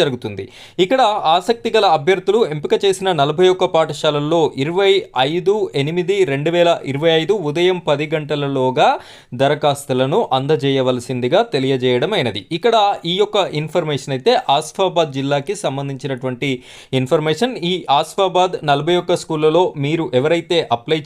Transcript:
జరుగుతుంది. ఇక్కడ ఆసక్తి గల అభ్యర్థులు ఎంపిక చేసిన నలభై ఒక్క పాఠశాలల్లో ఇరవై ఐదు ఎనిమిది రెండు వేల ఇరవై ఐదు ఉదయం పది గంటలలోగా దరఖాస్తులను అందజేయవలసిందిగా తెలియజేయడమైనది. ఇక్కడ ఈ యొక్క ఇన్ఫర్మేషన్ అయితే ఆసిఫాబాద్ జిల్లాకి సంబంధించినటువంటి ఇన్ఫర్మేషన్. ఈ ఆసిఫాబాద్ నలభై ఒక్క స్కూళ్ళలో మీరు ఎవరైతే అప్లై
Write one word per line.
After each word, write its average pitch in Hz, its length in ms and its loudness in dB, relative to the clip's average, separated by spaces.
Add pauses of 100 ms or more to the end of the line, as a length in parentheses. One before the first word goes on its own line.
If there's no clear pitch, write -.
జరుగుతుంది. 110 460 -4 (380)
ఇక్కడ 262 160 2 (340)
ఆసక్తి 233 400 -2
గల 208 100 4 (140)
అభ్యర్థులు 190 420 2 (140)
ఎంపిక 151 180 -2 (120)
చేసిన 190 260 0 (100)
నలభై 151 340 4
ఒక్క 185 200 0
పాఠశాలల్లో 151 680 0 (240)
ఇరవై 190 260 2 (360)
ఐదు 180 300 0 (260)
ఎనిమిది 175 340 -2 (160)
రెండు 151 240 -2
వేల 170 160 4 (200)
ఇరవై 160 280 2
ఐదు 175 140 0 (160)
ఉదయం 180 260 2 (140)
పది 147 240 -2
గంటలలోగా 143 760 0 (540)
దరఖాస్తులను 139 840 0 (120)
అందజేయవలసిందిగా 131 1000 0 (140)
తెలియజేయడమైనది. 131 880 0 (160)
ఇక్కడ 226 180 2 (360)
ఈ - 80 -2
యొక్క 208 180 0 (220)
ఇన్ఫర్మేషన్ 156 560 -4
అయితే 131 160 0 (240)
ఆసిఫాబాద్ 160 600 -2
జిల్లాకి 139 380 -2 (100)
సంబంధించినటువంటి 135 840 -6 (500)
ఇన్ఫర్మేషన్. 156 540 0 (180)
ఈ - 0 - (280)
ఆసిఫాబాద్ 180 540 0 (160)
నలభై 147 320 2
ఒక్క 175 200 0
స్కూళ్ళలో 160 420 2 (220)
మీరు 160 200 -2 (140)
ఎవరైతే 165 380 0 (180)
అప్లై 156 300 -2